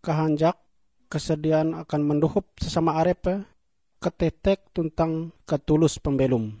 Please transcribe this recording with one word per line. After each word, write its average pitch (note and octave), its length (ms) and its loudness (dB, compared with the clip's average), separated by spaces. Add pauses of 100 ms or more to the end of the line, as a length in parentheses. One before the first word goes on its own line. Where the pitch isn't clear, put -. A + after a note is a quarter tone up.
kehanjak, D#3 600 0 (480)
kesediaan D#3 640 0
akan D#3 280 -4
menduhup D3 560 0
sesama D#3+ 440 -2
arep, F3+ 440 -2 (560)
ketetek - 720 -2
tentang E3 600 -4 (120)
ketulus D#3 560 2
pembelum. B2+ 580 0